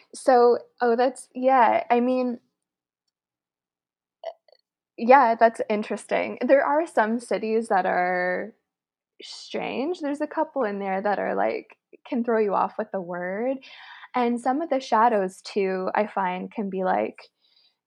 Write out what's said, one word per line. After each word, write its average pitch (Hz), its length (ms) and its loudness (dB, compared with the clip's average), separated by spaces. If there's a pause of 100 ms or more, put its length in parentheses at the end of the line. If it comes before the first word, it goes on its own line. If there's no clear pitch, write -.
(120)
So, 240 460 4 (220)
oh, 233 160 2
that's, 254 400 -2
yeah, 254 520 4
I 240 120 4
mean 254 400 -2 (1800)
eh, - 60 -10 (680)
yeah, 233 400 6
that's 233 220 4 (100)
interesting. 208 720 -4
There 269 220 6
are 302 220 0
some 233 340 0
cities 220 480 -2
that 185 180 2
are 180 680 -2 (680)
strange. - 760 -8
There's 285 220 -6
a 294 40 -4
couple 294 380 -4
in 202 160 -4
there 196 220 -4
that 208 160 -2
are, 190 160 -2
like, - 440 -4 (280)
can 233 180 -2
throw 226 160 0
you 202 140 0
off 190 240 -2
with 226 140 -6
the 190 100 -6
word, 185 560 -6 (560)
and 240 260 0
some 269 220 -2
of 330 80 -6
the 269 100 0
shadows, 220 640 2
too, 190 520 -2
I 208 140 2
find 190 440 -6
can 196 180 -8
be, 185 140 -4
like, 180 340 -2 (680)